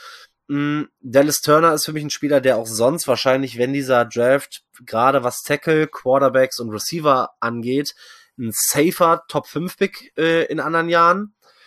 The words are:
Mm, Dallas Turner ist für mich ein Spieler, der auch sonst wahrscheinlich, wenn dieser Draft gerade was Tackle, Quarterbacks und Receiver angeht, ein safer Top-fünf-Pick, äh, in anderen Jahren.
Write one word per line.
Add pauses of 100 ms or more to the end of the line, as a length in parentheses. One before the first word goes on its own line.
(480)
Mm, (160)
Dallas
Turner
ist
für
mich
ein
Spieler,
der
auch
sonst
wahrscheinlich,
wenn
dieser
Draft (220)
gerade
was
Tackle,
Quarterbacks
und
Receiver
angeht, (420)
ein
safer
Top-fünf-Pick,
äh,
in
anderen
Jahren. (340)